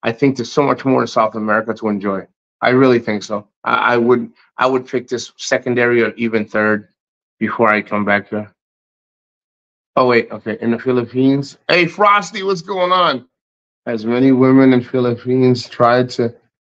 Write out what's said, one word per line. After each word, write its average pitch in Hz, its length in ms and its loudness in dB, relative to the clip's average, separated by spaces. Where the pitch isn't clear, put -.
I - 80 -4
think 135 240 0
there's 117 160 -8
so 151 120 0
much 131 220 -2
more 131 160 2
in 113 60 -2
South 110 280 -2
America 110 400 -2
to 110 120 -6
enjoy. 98 400 -4
I 120 80 2
really 127 300 4
think 107 240 -6
so. 104 240 -8
I, 117 300 0
I 120 40 2
would, 120 340 0
I 123 100 0
would 131 200 -2
pick 120 200 -6
this 120 300 -8
secondary 120 640 0
or 107 120 -2
even 113 300 -2
third 107 440 -2
before 110 300 0
I 104 120 2
come 104 240 -6
back 101 240 -2
here. 107 240 -8
Oh, 131 120 2
wait, 120 240 0
okay, 107 300 -8
in 117 100 -2
the 117 80 -2
Philippines. 131 800 -2
Hey, 175 180 2
Frosty, 202 580 0
what's 190 180 -4
going 180 300 -2
on? 165 360 0
As 110 200 -6
many 123 260 2
women 131 420 6
in 123 100 2
Philippines 127 840 0
tried 123 440 2
to 117 220 -4